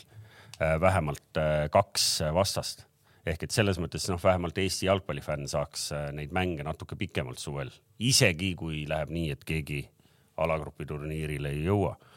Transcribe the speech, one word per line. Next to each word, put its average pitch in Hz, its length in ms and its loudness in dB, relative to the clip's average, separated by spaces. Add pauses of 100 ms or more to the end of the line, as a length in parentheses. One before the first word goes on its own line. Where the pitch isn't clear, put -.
(600)
äh, 80 160 2
vähemalt, 80 640 2
äh, 76 320 2
kaks - 460 4 (180)
vastast. - 540 -2 (360)
Ehk 82 180 -4
et 78 80 -6
selles 101 280 4
mõttes, 80 320 -4
noh, 87 80 -2
vähemalt 87 400 4
Eesti 95 300 -2
jalgpallifänn 76 580 0
saaks, - 480 -4
äh, 73 160 -4
neid 73 240 -8
mänge 92 260 0
natuke - 380 -8
pikemalt 67 400 -4
suvel, 69 300 -6 (280)
isegi 98 560 4
kui 78 320 -6
läheb 78 300 -2
nii, 82 160 -2
et - 160 -8
keegi 76 300 -2 (600)
alagrupi 80 480 -2
turniirile 73 680 -4
ei 73 80 -2
jõua. 92 300 4 (240)